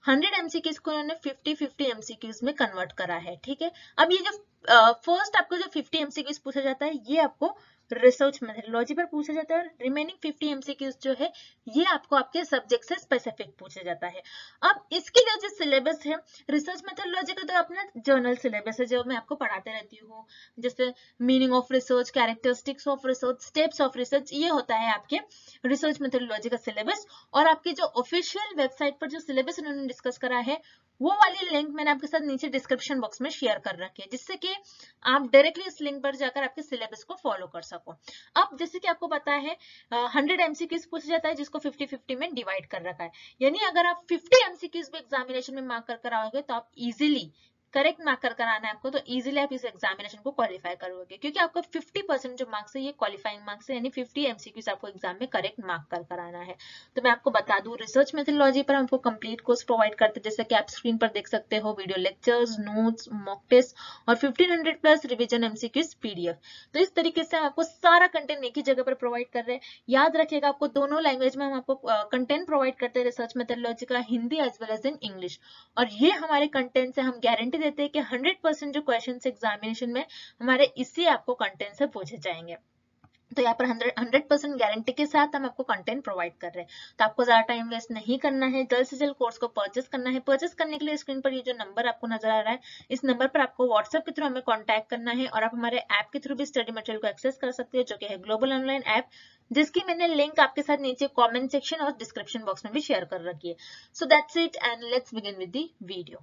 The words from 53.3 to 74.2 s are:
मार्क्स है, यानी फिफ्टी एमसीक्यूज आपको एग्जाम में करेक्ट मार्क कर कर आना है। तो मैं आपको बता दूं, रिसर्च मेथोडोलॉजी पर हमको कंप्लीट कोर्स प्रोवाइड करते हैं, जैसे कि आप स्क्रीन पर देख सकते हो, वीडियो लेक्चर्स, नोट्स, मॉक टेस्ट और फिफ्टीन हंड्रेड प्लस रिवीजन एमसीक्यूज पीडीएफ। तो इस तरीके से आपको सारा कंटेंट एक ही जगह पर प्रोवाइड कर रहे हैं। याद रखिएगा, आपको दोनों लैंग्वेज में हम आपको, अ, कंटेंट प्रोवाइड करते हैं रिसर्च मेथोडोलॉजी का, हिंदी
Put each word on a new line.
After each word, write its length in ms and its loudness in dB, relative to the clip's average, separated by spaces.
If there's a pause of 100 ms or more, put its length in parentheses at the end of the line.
मार्क्स 240 -12
है, 60 -4
यानी 140 -4
फिफ्टी 340 -6
एमसीक्यूज 440 -6
आपको 200 -8
एग्जाम 320 -8
में 80 -6
करेक्ट 360 -4
मार्क 260 -6
कर 120 -6
कर 180 -10
आना 180 -12
है। 180 -14 (400)
तो 60 -4
मैं 80 4
आपको 200 2
बता 300 0
दूं, 160 -10
रिसर्च 380 2
मेथोडोलॉजी 480 4
पर 120 4
हमको 240 2
कंप्लीट 420 -4
कोर्स 220 2
प्रोवाइड 320 4
करते 260 2
हैं, 20 -20
जैसे 220 -4
कि 100 0
आप 140 4
स्क्रीन 300 -2
पर 100 4
देख 200 -4
सकते 280 -2
हो, 220 -2
वीडियो 220 -2
लेक्चर्स, 580 2
नोट्स, 540 0
मॉक 380 -8
टेस्ट 260 8 (320)
और 80 6
फिफ्टीन 360 4
हंड्रेड 280 0
प्लस 240 6
रिवीजन 400 0
एमसीक्यूज 500 -2
पीडीएफ। 420 -6 (380)
तो 60 2
इस 140 4
तरीके 300 2
से 120 -4
आपको 260 0
सारा 440 6
कंटेंट 380 -2
एक 120 -6
ही 60 -4
जगह 200 2
पर 120 0
प्रोवाइड 360 -4
कर 140 -4
रहे 120 -4
हैं। 60 -12 (260)
याद 280 6
रखिएगा, 320 2
आपको 180 0
दोनों 360 0
लैंग्वेज 340 2
में 100 -2
हम 80 -2
आपको, 200 -2
अ, 340 -2
कंटेंट 380 0
प्रोवाइड 300 2
करते 240 -2
हैं 40 2
रिसर्च 320 -2
मेथोडोलॉजी 500 -4
का, 120 0
हिंदी 380 -2